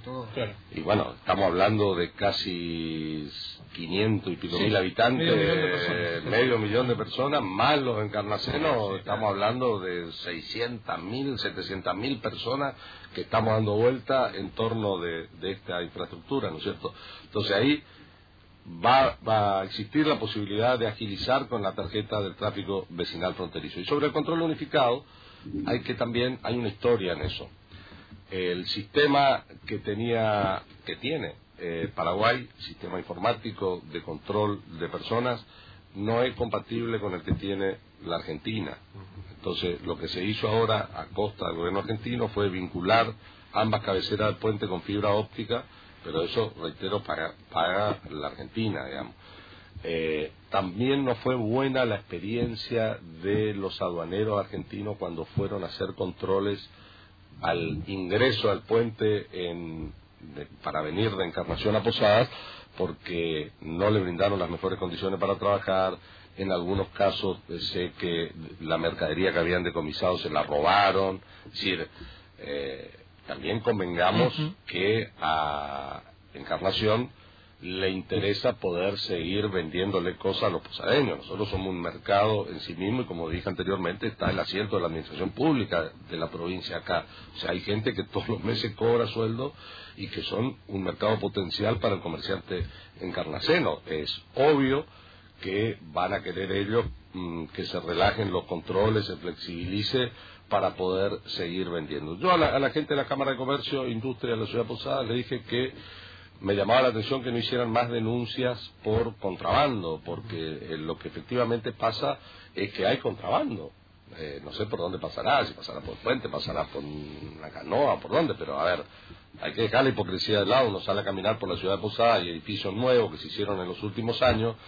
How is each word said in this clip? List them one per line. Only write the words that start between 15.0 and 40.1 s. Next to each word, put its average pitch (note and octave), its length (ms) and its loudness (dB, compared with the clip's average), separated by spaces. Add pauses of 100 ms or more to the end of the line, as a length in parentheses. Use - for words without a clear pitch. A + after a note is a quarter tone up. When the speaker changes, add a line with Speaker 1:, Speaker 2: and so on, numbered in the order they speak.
Speaker 3:
de F2+ 120 -2
esta F2+ 300 -6
infraestructura, F2 720 -4
¿no D#2+ 60 -8
es D#2 60 -10
cierto? - 300 -4 (300)
Entonces G2 320 0
ahí C#3+ 280 4 (1000)
va, C3 340 8 (100)
va G#2 340 4
a - 40 0
existir A2 420 0
la C#3+ 120 2
posibilidad G#2+ 600 0
de A#2 80 0
agilizar A2 600 0
con A2+ 140 -2
la F#2+ 120 -2
tarjeta G#2 480 -2
del F#2+ 140 -4
tráfico G2 540 -2
vecinal F2 460 -4
fronterizo. E2 440 -6
Y F2+ 60 -6
sobre D3 220 2
el C#3+ 60 0
control D#3+ 280 0
unificado, D3 640 2 (640)
hay A#2 140 2
que B2+ 120 -4
también, A#2+ 500 0
hay A#2 140 0
una A#2 120 -2
historia G#2 440 2
en D2+ 80 -6
eso. - 260 -6 (840)
El F2+ 360 -2
sistema C#3 760 4 (240)
que G#2+ 100 -4
tenía, G#2+ 840 2 (220)
que - 100 -6
tiene, B2 400 -4 (240)
eh, E2+ 360 -4
Paraguay, A2 600 2
sistema F2+ 400 -10
informático F#2+ 840 -2 (100)
de E2 100 -6
control G2+ 580 0 (200)
de E2 100 -4
personas, A#2 560 0 (480)
no A2 300 2
es B2 120 0
compatible A2+ 640 -2
con G2 140 -4
el F2 80 -4
que - 120 0
tiene G2 440 -2 (260)
la E2+ 140 -4
Argentina. D#2+ 580 -6 (600)
Entonces, F2 480 -4
lo E2+ 160 -4
que E2+ 80 -6
se F2+ 160 -4